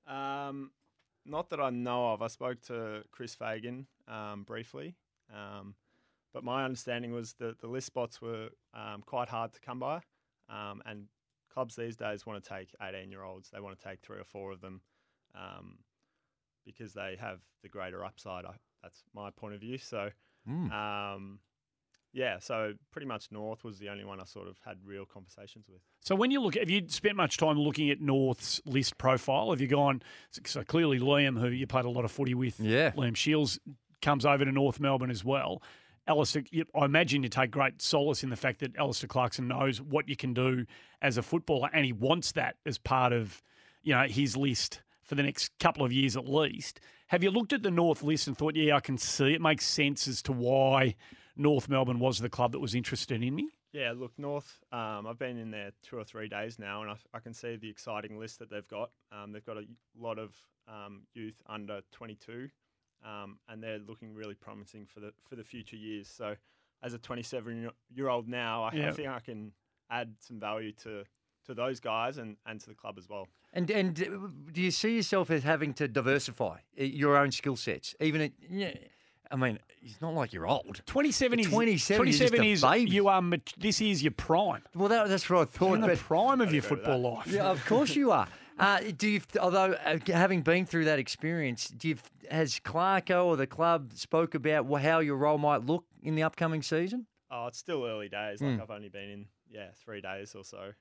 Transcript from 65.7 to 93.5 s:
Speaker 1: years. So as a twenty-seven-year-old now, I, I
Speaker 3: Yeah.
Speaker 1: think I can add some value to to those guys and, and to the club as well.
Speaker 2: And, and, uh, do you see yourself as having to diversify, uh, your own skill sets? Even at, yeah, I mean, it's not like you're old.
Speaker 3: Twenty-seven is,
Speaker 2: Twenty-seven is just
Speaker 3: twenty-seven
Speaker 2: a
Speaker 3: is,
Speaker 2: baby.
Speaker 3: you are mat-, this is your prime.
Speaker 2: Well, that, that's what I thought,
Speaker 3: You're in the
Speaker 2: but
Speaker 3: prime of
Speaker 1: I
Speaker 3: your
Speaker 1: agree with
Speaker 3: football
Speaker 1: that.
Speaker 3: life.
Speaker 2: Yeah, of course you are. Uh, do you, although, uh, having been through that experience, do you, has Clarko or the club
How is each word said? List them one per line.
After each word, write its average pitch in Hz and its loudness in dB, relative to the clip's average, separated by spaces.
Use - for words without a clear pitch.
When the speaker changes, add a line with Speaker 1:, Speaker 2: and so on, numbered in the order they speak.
Speaker 1:
years. 107 -10
So 104 -8
as 123 -10
a 117 -12
twenty-seven-year-old 120 -6
now, 117 -2
I, 110 -2
I 117 -6
Speaker 3:
Yeah. 151 0
Speaker 1:
think 143 -8
I 127 -8
can 107 -12
add 117 -6
some 117 -16
value 107 -4
to 104 -10
to 131 -12
those 120 -4
guys 117 -2
and, 110 -12
and 110 -12
to - -20
the 107 -20
club 104 -12
as 90 -20
well. 98 -12
Speaker 2:
And, 180 -2
and, 185 0
uh, 190 -6
do 160 -4
you 180 2
see 226 0
yourself 190 2
as 156 2
having 147 2
to 147 -2
diversify, 120 0
uh, 135 0
your 143 4
own 143 6
skill 135 -2
sets? - -6
Even 156 2
at, 151 -2
yeah, 185 -4
I 135 -4
mean, 127 0
it's 113 -16
not 160 -4
like 135 -2
you're 85 -6
old. 143 0
Speaker 3:
Twenty-seven 262 2
is, 208 4
Speaker 2:
Twenty-seven 214 4
is - 6
just 247 6
Speaker 3:
twenty-seven 233 6
Speaker 2:
a 214 6
Speaker 3:
is, 180 4
Speaker 2:
baby. 190 6
Speaker 3:
you 196 6
are 190 6
mat-, 175 0
this 208 2
is 202 2
your 147 2
prime. 165 2
Speaker 2:
Well, 190 2
that, 214 4
that's 190 0
what 180 6
I 151 6
thought, - 2
Speaker 3:
You're 190 6
in 220 4
the 214 6
Speaker 2:
but 165 4
Speaker 3:
prime 247 4
of 214 4
Speaker 1:
I 160 2
Speaker 3:
your 147 4
Speaker 1:
agree - -
with 123 0
Speaker 3:
football 123 2
Speaker 1:
that. 127 2
Speaker 3:
life. 120 -4
Speaker 2:
Yeah, 190 2
of 170 0
course 233 4
you 277 4
are. 123 4
Uh, 196 6
do 208 2
you, 208 4
although, 190 4
uh, 156 2
having 180 4
been 170 4
through 165 0
that 156 4
experience, 143 -2
do 139 -6
you, 151 0
has 156 0
Clarko 185 4
or 170 4
the 135 2
club 160 2